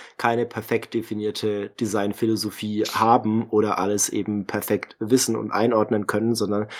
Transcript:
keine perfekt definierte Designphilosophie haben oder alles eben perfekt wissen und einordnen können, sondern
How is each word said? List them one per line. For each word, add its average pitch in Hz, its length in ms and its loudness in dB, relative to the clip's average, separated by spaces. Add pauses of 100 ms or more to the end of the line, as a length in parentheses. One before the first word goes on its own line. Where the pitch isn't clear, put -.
(160)
keine 117 300 0
perfekt 110 480 -4
definierte 104 760 -4
Designphilosophie 107 1120 -2
haben 113 680 2
oder 107 280 2
alles 101 300 0
eben 104 380 -2
perfekt - 540 -2
wissen 113 360 2
und 110 140 -6
einordnen 107 560 2
können, 113 280 0
sondern 104 340 -2 (120)